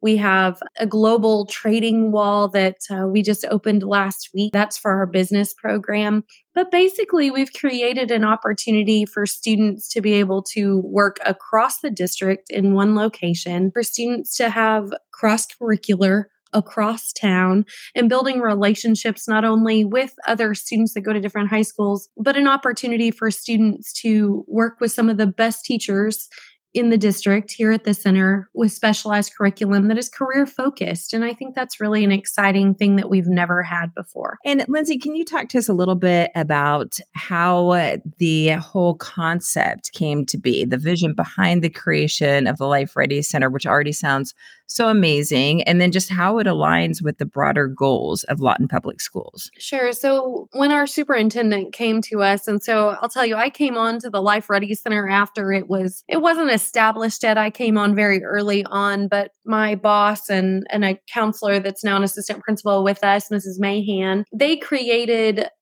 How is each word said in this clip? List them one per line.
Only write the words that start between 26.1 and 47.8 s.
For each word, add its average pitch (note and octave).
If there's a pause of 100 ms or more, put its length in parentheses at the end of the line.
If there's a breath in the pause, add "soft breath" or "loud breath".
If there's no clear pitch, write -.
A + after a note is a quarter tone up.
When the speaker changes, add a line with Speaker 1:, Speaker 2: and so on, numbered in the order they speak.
Speaker 1:
in A#3+
the A3+
district G3+
here A3
at A3
the G#3
center F#3+
with A3+
specialized G#3
curriculum G3
that A3
is B3
career C4+
focused. A3
And A3+
I A#3
think C4
that's B3+
really G#3+
an G3+
exciting G3
thing G3+
that G3
we've F#3
never F3
had E3+
before. -
Speaker 2:
And C#4
Lindsay, D4+
can D4
you E4
talk C4+
to B3+
us A#3
a G#3
little F3+
bit F3
about D3 (140)
how, F3
uh, E3+ (200)
the D#3+
whole E3+
concept -
came D3
to -
be, G2
the B2
vision E3
behind F3
the E3
creation D3+
of C3+
the C#3
Life C#3
Ready C#3+
Center, C3
which C3+
already D3
sounds C#3 (380 loud breath)
so A#3
amazing, D3+
and F3
then F3+
just F#3
how F#3+
it A3
aligns E3
with D3
the C#3+
broader C#3+
goals C3